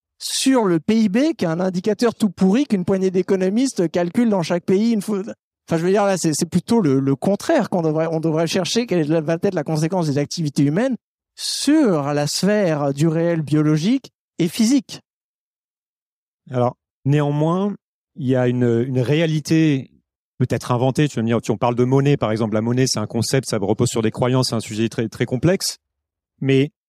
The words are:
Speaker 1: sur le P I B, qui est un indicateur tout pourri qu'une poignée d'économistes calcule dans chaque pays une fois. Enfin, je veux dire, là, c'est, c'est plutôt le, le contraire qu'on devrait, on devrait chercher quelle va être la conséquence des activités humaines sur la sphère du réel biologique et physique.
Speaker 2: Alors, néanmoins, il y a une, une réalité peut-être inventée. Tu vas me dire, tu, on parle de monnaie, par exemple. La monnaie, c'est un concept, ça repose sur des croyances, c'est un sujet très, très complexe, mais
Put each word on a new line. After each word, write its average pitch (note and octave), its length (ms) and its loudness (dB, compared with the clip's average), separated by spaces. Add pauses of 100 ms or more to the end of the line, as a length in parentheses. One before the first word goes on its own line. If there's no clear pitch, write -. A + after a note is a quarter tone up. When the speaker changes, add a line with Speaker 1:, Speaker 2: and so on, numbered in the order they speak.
(200)
Speaker 1:
sur B3+ 460 0
le E3+ 160 2
P A3 220 2
I G#3 60 2
B, F#3+ 80 0 (200)
qui - 80 -2
est - 20 0
un E3 140 -2
indicateur G3+ 520 0
tout G#3+ 160 0
pourri F#3+ 360 2
qu'une F#3 180 -2
poignée F#3+ 280 0
d'économistes F#3 800 0
calcule F#3 400 0
dans F#3+ 140 0
chaque F3 220 -2
pays G#3 260 2
une G#3 100 0
fois. G3 200 -4 (480)
Enfin, E3 80 0
je E3 80 -2
veux F#3 60 2
dire, G3+ 120 2
là, G3 140 2
c'est, D#3+ 160 0
c'est E3+ 120 -2
plutôt G#3+ 360 0
le, C3+ 180 2
le C3+ 160 0
contraire G3+ 540 0
qu'on F3+ 120 0
devrait, D#3+ 300 0
on D#3+ 80 -2
devrait D#3+ 260 0
chercher F#3+ 420 -2
quelle E3 220 0 (140)
va E3 180 -2
être G3 140 -2
la D3+ 80 -2
conséquence D#3+ 420 -2
des C#3 120 0
activités D3 460 -2
humaines G#3+ 340 0 (380)
sur F#3+ 800 0
la D3 140 0
sphère D#3+ 640 0
du D3 140 2
réel E3 340 0
biologique D#3 680 0 (260)
et E3+ 120 0
physique. A#3 500 0 (1500)
Speaker 2:
Alors, B2 240 0 (300)
néanmoins, D3+ 680 0 (420)
il B2+ 120 -6
y C3 80 2
a B2+ 120 2
une, B2 380 2
une C3 140 -2
réalité D#3 920 0 (460)
peut-être B2+ 340 -2
inventée. C3 360 0
Tu - 80 -10
vas A#2+ 60 -2
me A2+ 60 -2
dire, A#2 140 0
tu, - 100 -4
on G2+ 60 -2
parle A#2+ 180 0
de B2 80 2
monnaie, C3+ 340 2
par A2 140 -2
exemple. A2 220 -2
La G#2+ 80 0
monnaie, B2 240 0
c'est B2 140 -4
un G#2+ 80 -4
concept, B2 400 -2
ça A2+ 100 -4
repose G#2+ 320 0
sur A2+ 120 -2
des A2 100 0
croyances, B2+ 380 0
c'est B2 60 -4
un A2+ 40 -4
sujet A2 300 -4
très, A#2 180 -4
très A#2+ 180 -6
complexe, D#3 520 -2 (640)
mais C3+ 300 2 (180)